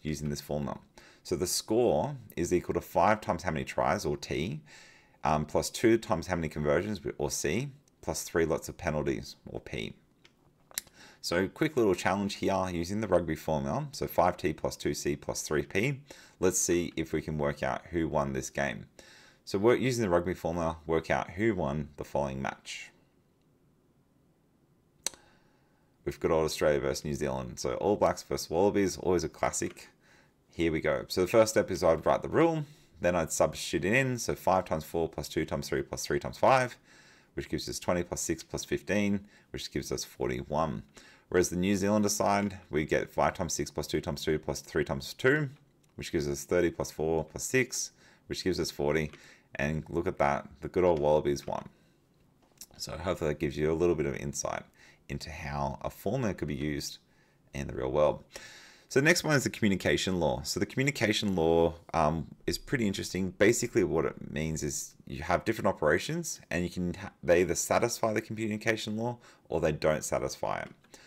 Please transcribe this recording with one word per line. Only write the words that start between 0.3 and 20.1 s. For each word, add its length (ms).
formula. 380
So 140
the 100
score 720
is 180
equal 200
to 80
five 400
times 220
how 80
many 120
tries, 400
or 140
T, 420
um, 220
plus 240
two 280
times 300
how 80
many 140
conversions, 500
or 140
C, 380
plus 220
three 200
lots 240
of 80
penalties, 600
or 140
P. 320
So 260
quick 300
little 180
challenge 400
here 340
using 300
the 80
rugby 280
formula. 580
So 140
five 280
T 160
plus 240
two 180
C 220
plus 260
three 220
P. 380
Let's 180
see 380
if 160
we 80
can 160
work 260
out 280
who 180
won 240
this 160
game. 380
So 120
we're 180
using 280
the 60
rugby 240